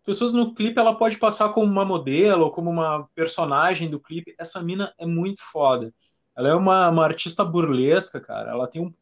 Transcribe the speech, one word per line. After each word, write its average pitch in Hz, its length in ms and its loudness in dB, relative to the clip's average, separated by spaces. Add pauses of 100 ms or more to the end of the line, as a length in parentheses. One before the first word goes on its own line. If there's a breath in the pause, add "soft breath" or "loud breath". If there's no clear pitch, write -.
As - 40 -16
pessoas 233 280 0
no 240 200 2
clipe, 226 260 -2
ela 220 160 4
pode 220 220 0
passar 214 320 2
como 214 160 0
uma 196 180 2
modelo 175 600 2
ou 151 80 0
como 170 180 -6
uma 156 460 -2
personagem 165 720 0
do 147 100 -8
clipe. - 380 -14
Essa 170 240 -10
mina 185 380 -6
é 165 80 -10
muito 175 340 -4
foda. 127 500 0 (500)
Ela 135 80 2
é 160 60 4
uma, 185 340 4
uma 165 160 4
artista 170 400 0
burlesca, 160 720 0
cara. 110 300 -10
Ela 123 180 -4
tem 160 140 -10
um 175 100 -8 (100)